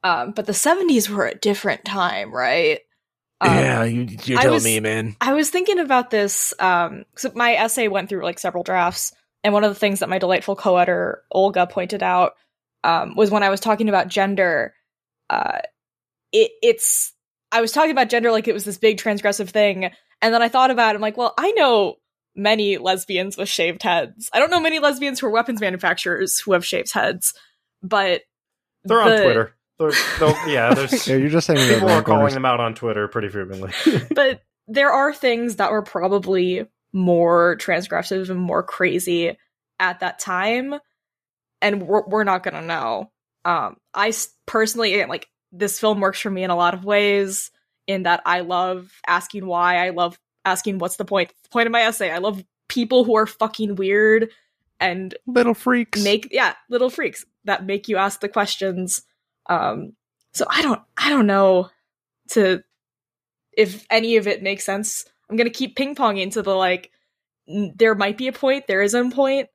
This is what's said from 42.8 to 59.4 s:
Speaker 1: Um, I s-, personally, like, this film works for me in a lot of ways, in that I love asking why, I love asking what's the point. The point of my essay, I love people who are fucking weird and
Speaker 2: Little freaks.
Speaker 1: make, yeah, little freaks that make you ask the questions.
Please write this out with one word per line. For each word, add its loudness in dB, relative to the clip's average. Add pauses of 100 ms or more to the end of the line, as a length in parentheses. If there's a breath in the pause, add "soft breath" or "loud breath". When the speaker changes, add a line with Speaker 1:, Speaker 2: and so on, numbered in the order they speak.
Speaker 1:
Um, -4 (160)
I 0
s-, -6 (160)
personally, 0
like, -10 (240)
this -6
film 0
works 0
for -6
me -4
in -2
a 2
lot 2
of -10
ways, 0 (340)
in -4
that 2
I 0
love -4 (140)
asking -4
why, 2
I -2
love -2 (280)
asking -2
what's -4
the -8
point. -2 (100)
The -20
point 0
of -2
my 2
essay, 0
I -4
love -4 (260)
people 2
who 2
are 2
fucking -4
weird 4 (500 soft breath)
and -4 (140)
Speaker 2:
Little 2
freaks. -2
Speaker 1:
make, 0
yeah, 2 (160)
little 0
freaks -8 (180)
that -2
make -6
you 0
ask -2
the -6
questions. -4 (460)